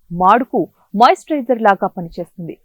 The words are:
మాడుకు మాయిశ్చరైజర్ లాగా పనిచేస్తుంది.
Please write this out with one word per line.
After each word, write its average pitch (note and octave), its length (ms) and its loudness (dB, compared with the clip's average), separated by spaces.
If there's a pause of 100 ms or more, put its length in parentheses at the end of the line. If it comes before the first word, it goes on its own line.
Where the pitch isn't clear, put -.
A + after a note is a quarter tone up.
(120)
మాడుకు F#3+ 560 0 (260)
మాయిశ్చరైజర్ B3+ 680 0
లాగా G3+ 240 2
పనిచేస్తుంది. F3 800 -12